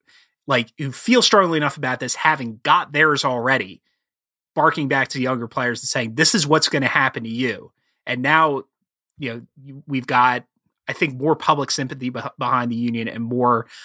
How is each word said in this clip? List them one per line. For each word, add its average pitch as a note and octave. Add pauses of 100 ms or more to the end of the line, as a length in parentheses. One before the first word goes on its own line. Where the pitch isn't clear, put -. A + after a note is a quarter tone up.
(480)
like, B2
who C#3
feel A#3
strongly F3+
enough D3
about B2+
this, B2+
having B2+
got D#3
theirs D3
already, B2 (720)
barking D#3
back C3+
to C3+
younger B2+
players A#2+
and -
saying, A2+
"This D3+
is E3
what's D3+
gonna C3+
happen C3
to A2+
you." A#2 (360)
And B2+
now, D3 (560)
you B2
know, A#2+ (220)
you, C#3
we've C3
got, B2 (440)
I B2
think, C#3+
more D3
public D3
sympathy C3
beh-, B2
behind B2
the A#2
union A#2
and A#2
more, A#2+ (180)